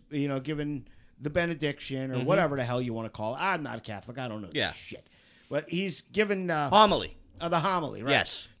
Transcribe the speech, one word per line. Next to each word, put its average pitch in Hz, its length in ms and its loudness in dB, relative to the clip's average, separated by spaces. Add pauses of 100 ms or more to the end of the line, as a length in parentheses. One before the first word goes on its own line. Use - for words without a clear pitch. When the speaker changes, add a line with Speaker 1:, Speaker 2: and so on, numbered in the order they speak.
(100)
Speaker 1:
you 143 180 0
know, 135 120 -2
giving 147 460 -4 (340)
the 143 100 -6
benediction 143 800 -2
or 127 40 -2
Speaker 2:
Mm-hmm. 127 100 0
Speaker 1:
whatever 165 300 4
the 131 80 0
hell 123 160 0
you 123 140 -2
wanna 113 160 -6
call 110 260 -4
it. 147 40 -6
I'm 180 220 0
not 117 160 -6
a - 20 -12
Catholic. 113 380 -10
I 127 100 -6
don't 110 140 -8
know 90 100 -12
Speaker 2:
Yeah. 113 160 0
Speaker 1:
this - 80 -6
shit. - 300 -16 (440)
But 147 180 -2
he's 180 340 -2 (100)
giving, 196 380 2
uh, 147 200 0
Speaker 2:
Homily. 185 460 6 (240)
Speaker 1:
uh, 170 80 -2
the 170 120 4
homily, 151 420 0
right? 143 100 0
Speaker 2:
Yes. - 360 0 (120)